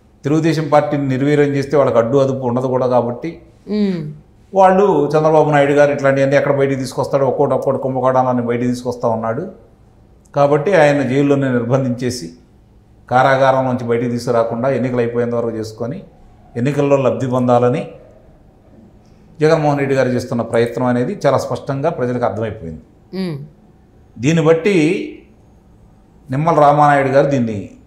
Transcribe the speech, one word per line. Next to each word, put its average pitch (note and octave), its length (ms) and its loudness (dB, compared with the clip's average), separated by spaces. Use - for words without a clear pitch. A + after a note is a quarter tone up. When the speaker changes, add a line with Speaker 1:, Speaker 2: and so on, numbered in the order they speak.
Speaker 1:
తెలుగుదేశం D#3 440 0
పార్టీని C#3+ 400 0
నిర్వీర్యం C#3+ 400 2
చేస్తే C#3+ 280 -2
వాళ్ళకి B2+ 220 2
అడ్డు A#2 200 2
అదుపు C3+ 280 0
ఉండదు B2 200 -2
కూడా B2+ 200 -2
కాబట్టి, B2 560 -4
Speaker 2:
మ్మ్. F#3 420 -4
Speaker 1:
వాళ్ళు F#3+ 520 4
చంద్రబాబు D#3 440 2
నాయుడు C#3+ 220 2
గారు C#3+ 200 4
ఇట్లాంటివన్నీ C#3 440 2
ఎక్కడ C#3 220 0
బయటికి C#3 220 0
తీసుకొస్తాడో, C#3+ 460 -2
ఒక్కోటి C#3 280 0
ఒక్కోటి B2+ 240 -2
కుంభకోణాలని B2+ 640 0
బయటికి A#2+ 260 -2
తీసుకొస్తా B2 400 -4
ఉన్నాడు. A2+ 640 -6
కాబట్టి D3 380 2
ఆయన D3 280 4
జైల్లోనే C#3 460 0
నిర్బంధించేసి, A#2+ 840 -2
కారాగారం C3 540 2
నుంచి A#2+ 200 -4
బయటికి A#2+ 260 -2
తీసుకురాకుండా A#2+ 600 -2
ఎన్నికలు B2 280 -2
అయిపోయేంత A#2 360 -2
వరకు A2+ 220 -4
చేసుకొని, A#2 460 -10
ఎన్నికల్లో C#3 400 0
లబ్ధి B2 300 0
పొందాలని B2 640 0
జగన్మోహన్ D3+ 380 2
రెడ్డి C#3 160 -2
గారు B2+ 140 2
చేస్తున్న A#2+ 340 -4
ప్రయత్నం A#2+ 440 -2
అనేది B2 400 -2
చాలా C3 120 2
స్పష్టంగా C#3 520 -6
ప్రజలకు B2 340 -4
అర్థమైపోయింది. G2+ 580 -6
Speaker 2:
మ్మ్. D#3+ 320 -8
Speaker 1:
దీన్ని D3+ 260 2
బట్టి E3 680 2
నిమ్మల D#3 240 0
రామానాయుడు C#3+ 540 4
గారు C#3 220 2
దీన్ని A2 400 -2